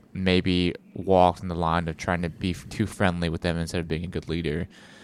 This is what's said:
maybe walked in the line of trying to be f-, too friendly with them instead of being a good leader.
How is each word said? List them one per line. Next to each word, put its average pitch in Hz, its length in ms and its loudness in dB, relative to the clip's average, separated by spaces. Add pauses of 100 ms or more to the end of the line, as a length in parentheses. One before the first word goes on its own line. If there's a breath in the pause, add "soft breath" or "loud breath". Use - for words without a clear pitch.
(120)
maybe 90 640 2 (220)
walked 90 480 4
in 92 60 -6
the 87 60 -4
line 82 320 0
of 80 100 -4
trying 87 260 -2
to 85 60 -2
be 90 200 -4
f-, - 180 -6
too 107 200 -2
friendly 87 420 0
with 82 120 -4
them 85 160 0
instead 85 220 -4
of 82 80 -4
being 82 160 -2
a 87 40 -6
good 85 200 -8
leader. 82 400 -2 (360 loud breath)